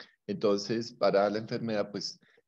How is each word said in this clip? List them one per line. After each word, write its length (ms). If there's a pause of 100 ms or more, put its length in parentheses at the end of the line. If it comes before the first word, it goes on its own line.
(260)
Entonces, 680
para 380
la 80
enfermedad, 520
pues, 300 (280)